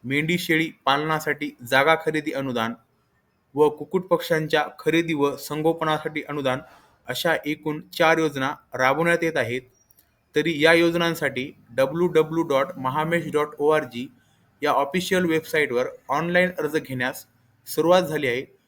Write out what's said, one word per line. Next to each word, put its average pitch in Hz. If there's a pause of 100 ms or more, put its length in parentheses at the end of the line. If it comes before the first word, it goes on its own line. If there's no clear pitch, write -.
मेंढी 151
शेळी 165 (140)
पालनासाठी 147 (140)
जागा 139
खरेदी 156
अनुदान 120 (800)
व 151
कुक्कुट 165
पक्ष्यांच्या 156 (120)
खरेदी 165
व 143
संगोपनासाठी 156
अनुदान 135 (480)
अशा 156 (100)
एकूण 151
चार 160
योजना 139 (200)
राबवण्यात 147
येत 160
आहेत. 123 (760)
तरी 151
या 165
योजनांसाठी 165 (140)
डब्ल्यू 135
डब्ल्यू 160
डॉट 135 (100)
महामेष 156
डॉट 147 (100)
ओ 147
आर 156
जी 123 (520)
या 147
ऑफिशियल 180
वेबसाईटवर 151 (220)
ऑनलाईन 175
अर्ज 151
घेण्यास 131 (400)
सुरुवात 175
झाली 151
आहे. 123 (240)